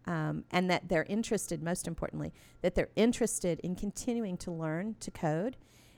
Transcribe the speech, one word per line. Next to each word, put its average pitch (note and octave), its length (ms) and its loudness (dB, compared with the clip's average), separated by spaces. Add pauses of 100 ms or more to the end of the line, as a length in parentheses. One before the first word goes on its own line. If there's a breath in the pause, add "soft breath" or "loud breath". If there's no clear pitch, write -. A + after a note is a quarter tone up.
um, D#3 440 -2
and F3+ 180 4
that F3 200 2
they're D#3+ 180 4
interested, G3+ 560 -2
most E3+ 240 -2
importantly, D#3+ 460 -4 (280 soft breath)
that - 140 2
they're E3+ 200 4
interested G#3+ 680 2
in F3+ 140 -2
continuing G#3 640 -4
to - 140 -8
learn E3 480 -2
to - 120 -10
code F3 440 0 (420 soft breath)